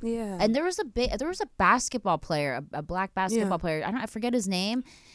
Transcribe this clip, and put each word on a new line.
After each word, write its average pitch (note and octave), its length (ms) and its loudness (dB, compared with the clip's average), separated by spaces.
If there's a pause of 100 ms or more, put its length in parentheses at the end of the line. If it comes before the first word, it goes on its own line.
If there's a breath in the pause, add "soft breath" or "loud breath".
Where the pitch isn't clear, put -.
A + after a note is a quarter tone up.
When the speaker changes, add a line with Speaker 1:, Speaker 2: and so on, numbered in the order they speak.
Speaker 1:
Yeah. A3+ 380 -4
Speaker 2:
And A3 140 6
there D4 100 2
was F4+ 160 0
a G4+ 40 0
ba-, A#3+ 320 -2
there C4 120 -2
was F4+ 120 -4
a G#4+ 60 -2 (100)
basketball G3 600 2
player, C#3+ 420 -2 (120)
a, - 60 -6
a D3+ 40 -6
black F3+ 320 -4
basketball G3 380 2
Speaker 1:
Yeah. F3 40 0
Speaker 2:
player. D#3+ 300 -2
I C3 60 -2
don't, B3+ 100 -2
I E4 40 -6
forget A#3+ 280 -4
his G3+ 140 0
name, G3 340 0 (320 soft breath)